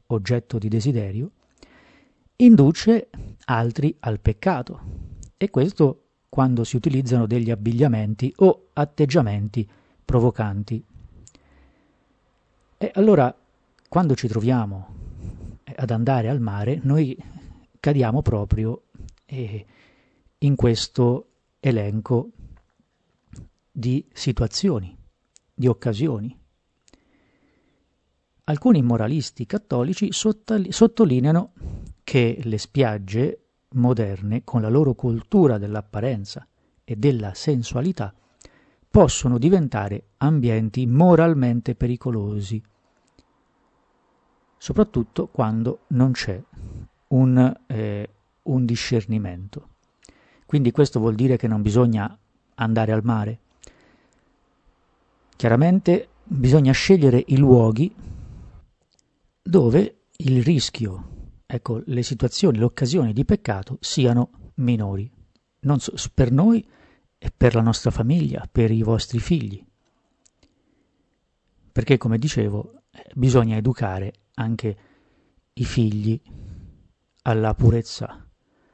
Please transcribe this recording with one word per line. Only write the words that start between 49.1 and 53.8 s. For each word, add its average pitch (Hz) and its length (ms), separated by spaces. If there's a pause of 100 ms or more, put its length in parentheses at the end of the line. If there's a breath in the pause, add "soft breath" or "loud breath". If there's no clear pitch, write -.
Quindi 135 240
questo 135 300
vuol 110 160
dire 127 220
che 120 100
non 107 160
bisogna 110 540 (360)
andare 113 380
al 110 120
mare? 113 360 (2000 soft breath)